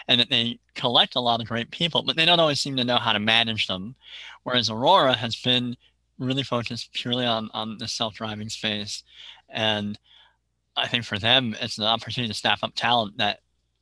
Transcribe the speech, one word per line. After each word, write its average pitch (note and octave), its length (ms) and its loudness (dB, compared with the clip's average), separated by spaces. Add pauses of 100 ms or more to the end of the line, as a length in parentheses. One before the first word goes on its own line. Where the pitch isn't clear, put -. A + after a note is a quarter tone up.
and B2 120 6
that A#2 100 2
they A#2 280 0 (160)
collect C#3 420 2
a C3+ 40 0
lot A#2 220 2
of A2+ 60 -8
great A2+ 220 -4
people, D#3 320 -2
but C3 140 -4
they D#3+ 100 2
don't E3+ 140 6
always D3+ 200 4
seem C#3 180 -4
to B2 60 0
know B2 120 2
how A2+ 180 2
to G#2 60 0
manage A2+ 480 2
them. G2 260 -6 (500)
Whereas B2 260 0
Aurora C3 460 4
has A2+ 200 -2
been B2 420 0 (400)
really C3 260 -2
focused A#2+ 500 -4
purely B2 320 -2
on, A2 280 0
on A2 260 -6
the A2 80 -8
self-driving A2 640 -6
space. G#2 540 -6 (460)
And G#2+ 480 -2 (800)
I B2+ 100 -2
think A#2+ 160 -2
for G#2 140 -4
them, A2+ 420 2
it's - 200 -6
an G#2+ 40 -2
opportunity A2+ 480 -2
to - 60 -8
staff G#2+ 260 0
up A2 120 -4
talent A#2 420 2
that G#2 220 0 (420)